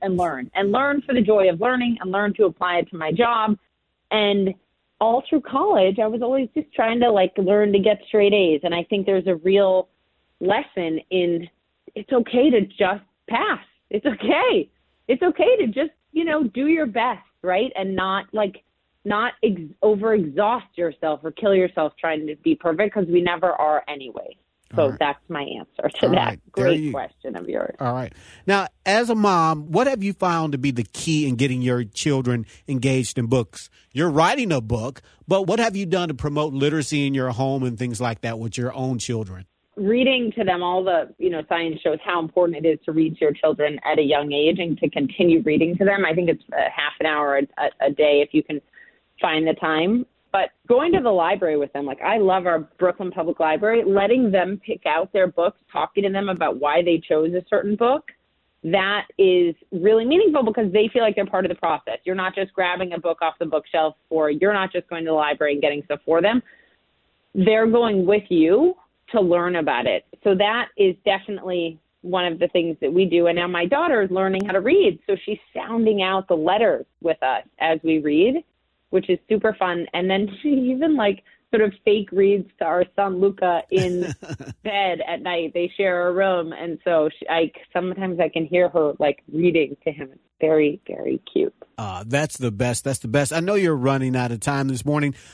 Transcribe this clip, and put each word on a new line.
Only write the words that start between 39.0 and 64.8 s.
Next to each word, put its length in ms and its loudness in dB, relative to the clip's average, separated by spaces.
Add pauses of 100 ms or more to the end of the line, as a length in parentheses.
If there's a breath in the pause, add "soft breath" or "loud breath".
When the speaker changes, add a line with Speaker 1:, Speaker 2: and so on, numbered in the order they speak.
Speaker 1:
Reading 600 0
to 60 -2
them, 200 -2
all 200 0
the, 360 -2
you 100 0
know, 180 -4
science 340 -4
shows 220 -2
how 160 -2
important 460 0
it 20 2
is 180 2
to 60 -6
read 260 0
to 40 -6
your 120 2
children 520 0
at 140 0
a 40 6
young 300 0
age 240 2
and 220 -4
to 100 0
continue 540 2
reading 340 2
to 80 2
them. 200 2
I 100 0
think 140 0
it's 140 0 (100)
a 180 0
half 280 -4
an 60 -2
hour 320 0
a, 40 2 (200)
a, 260 -2
a 40 -2
day 300 4
if 120 -2
you 80 2
can 200 -6 (600 soft breath)
find 260 0
the 60 2
time. 520 0 (260)
But 180 0 (180)
going 260 4
to 80 4
the 100 2
library 460 2
with 140 -2
them, 140 -8
like, 160 -8
I 160 0
love 280 2
our 140 2 (180)
Brooklyn 320 0
Public 300 -4
Library, 460 2
letting 460 2
them 340 0
pick 200 -8
out 280 -2
their 140 2
books, 300 -2 (140)
talking 320 -4
to 60 0
them 180 -4
about 320 -2
why 220 2
they 160 2
chose 360 0
a 160 -2
certain 280 0
book, 340 -2 (520)
that 440 -2 (100)
is 380 4 (160)
really 320 2
meaningful 400 2
because 300 0
they 180 2
feel 120 0
like 120 2
they're 100 -2
part 200 -2
of 40 -2
the 60 -6
process. 480 -4
You're 120 -4
not 200 -4
just 180 -4
grabbing 380 -2
a 80 -8
book 220 -2
off 180 -2
the 60 -4
bookshelf, 500 -2 (140)
or 200 0
you're 240 2
not 200 -2
just 160 -6